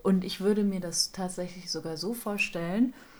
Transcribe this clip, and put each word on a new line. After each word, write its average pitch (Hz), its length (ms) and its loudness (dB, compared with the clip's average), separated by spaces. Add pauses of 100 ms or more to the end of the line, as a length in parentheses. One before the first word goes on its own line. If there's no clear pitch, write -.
Und 190 220 4
ich - 160 -6
würde 208 240 4
mir 196 160 2
das 170 320 0
tatsächlich 180 600 -6
sogar 160 260 -4
so 180 160 -2
vorstellen, 208 800 0 (260)